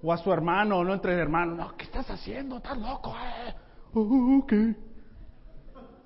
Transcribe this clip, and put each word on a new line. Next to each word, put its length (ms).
O 100
a 60
su 140
hermano, 500
no 100
entre 220
hermanos, 420
"No, 200
¿qué 80
estás 260
haciendo? 460
Estás 220
loco, 360
eh". 400
"Oh, 480
ok". 100